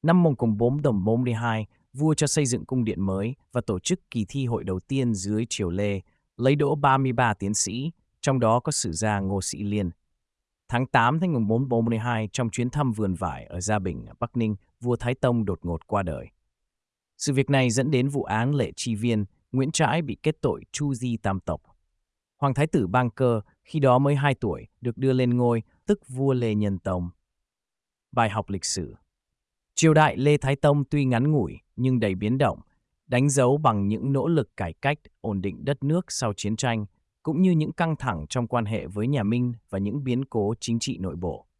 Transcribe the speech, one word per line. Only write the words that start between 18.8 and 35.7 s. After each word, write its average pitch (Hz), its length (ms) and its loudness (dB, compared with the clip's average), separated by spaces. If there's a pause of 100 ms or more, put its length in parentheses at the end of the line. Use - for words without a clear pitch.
Viên, 110 300 0 (260)
Nguyễn 131 200 0
Trãi 156 300 0
bị 151 220 -8
kết 151 180 -2
tội - 300 -2
chu 143 220 -4
di 117 240 -4
tam 95 220 -4
tộc. 78 220 -6 (760)
Hoàng 139 160 0
thái 143 140 0
tử 120 200 0
Bang 123 220 2
Cơ, 117 320 0 (220)
khi - 160 -4
đó 131 200 6
mới 143 160 4
hai 139 200 2
tuổi, 90 320 -4 (140)
được 120 160 -4
đưa 131 160 2
lên 123 240 2
ngôi, 117 260 2 (220)
tức 208 220 2
vua 131 260 0
Lê 117 220 0
Nhân 101 240 0
Tông. 90 300 -4 (1000)
Bài 117 180 2
học 104 200 -6
lịch 98 160 -6
sử. - 300 -6 (800)
Triều 160 180 6
đại 156 240 6
Lê 147 200 4
Thái 139 180 0
Tông 143 300 4
tuy 147 200 0
ngắn 127 260 2
ngủi 110 280 0 (160)
nhưng 127 240 2
đầy 104 160 0
biến 107 220 0
động, 131 220 0 (480)
đánh 131 220 2
dấu 135 280 4
bằng 110 300 2
những 113 260 0
nỗ 139 140 0
lực 160 300 0
cải 85 160 -6
cách, 147 240 -2 (240)
ổn 101 200 -4
định 98 240 -6
đất 139 180 -4